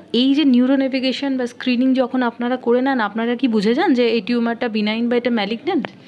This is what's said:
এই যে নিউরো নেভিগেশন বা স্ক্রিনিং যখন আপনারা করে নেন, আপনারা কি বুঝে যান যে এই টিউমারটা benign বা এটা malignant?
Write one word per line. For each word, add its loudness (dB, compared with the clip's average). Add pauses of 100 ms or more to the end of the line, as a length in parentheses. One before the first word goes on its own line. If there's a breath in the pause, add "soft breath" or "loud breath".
(140)
এই 4
যে 2
নিউরো 4
নেভিগেশন -2
বা -4
স্ক্রিনিং 0
যখন 0
আপনারা -2
করে 0
নেন, 0
আপনারা -2
কি -2
বুঝে 2
যান 2
যে 2
এই 0
টিউমারটা -2
benign -2
বা 0
এটা 0
malignant? -2 (200 loud breath)